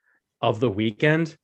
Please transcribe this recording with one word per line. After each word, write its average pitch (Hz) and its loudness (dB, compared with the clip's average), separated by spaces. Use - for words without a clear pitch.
of 117 0
the 123 2
weekend 151 0